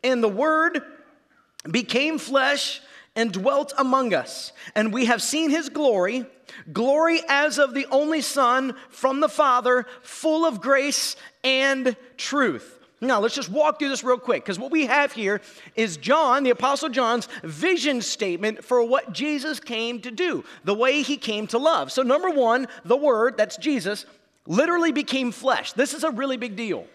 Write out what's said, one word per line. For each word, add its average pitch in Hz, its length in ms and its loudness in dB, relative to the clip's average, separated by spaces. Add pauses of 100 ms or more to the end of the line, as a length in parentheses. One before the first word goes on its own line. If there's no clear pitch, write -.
"And 247 180 2
the 220 60 4
Word 311 540 2 (880)
became 254 480 0
flesh 277 640 0 (340)
and 226 160 0
dwelt 277 460 0
among 262 380 2
us, - 380 -4 (220)
and 214 160 2
we 240 140 0
have 226 180 2
seen 311 280 0
his 302 180 0
glory, 240 560 0 (480)
glory 294 560 2
as 285 300 2
of 269 160 2
the 277 160 -2
only 302 320 2
Son 262 520 0 (140)
from 269 320 -2
the 302 80 2
Father, 247 560 2 (160)
full 320 460 0
of 220 160 -2
grace 277 520 0 (300)
and 262 500 2 (220)
truth." 240 640 -2 (240)
Now, 240 180 2
let's 226 140 0
just 247 160 -6
walk 302 280 2
through 277 120 -2
this 262 120 -6
real 247 140 2
quick, 240 300 -2
'cause 185 120 -6
what 254 120 -8
we 311 160 2
have 277 260 2
here 208 300 -4 (340)
is 202 220 -2
John, 269 440 2
the 254 80 2
Apostle 277 380 0
John's 233 400 0 (140)
vision 254 580 -2
statement 202 640 -4
for 247 180 4
what 233 300 0
Jesus 285 480 -4
came 233 400 -6
to 247 100 -12
do, 233 320 -2 (220)
the 180 80 0
way 262 300 2
he 269 160 -2
came 214 300 -6
to 233 100 -2
love. 269 340 0
So 254 100 -2
number 302 280 2
one, 254 360 2 (160)
the 208 140 2
Word, 262 400 2
that's 214 220 -2
Jesus, 208 480 -2 (400)
literally 330 460 2
became 262 400 -2
flesh. 240 400 -2
This 262 200 0
is - 100 -6
a 302 80 0
really 254 280 -4
big 214 180 -8
deal 185 380 -6